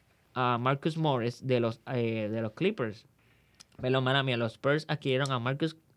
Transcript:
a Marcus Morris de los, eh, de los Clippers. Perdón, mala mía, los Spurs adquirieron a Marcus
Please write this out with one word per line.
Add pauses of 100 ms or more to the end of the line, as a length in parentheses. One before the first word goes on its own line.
(340)
a
Marcus
Morris
de
los,
eh,
de
los
Clippers. (760)
Perdón,
mala
mía,
los
Spurs
adquirieron
a
Marcus (220)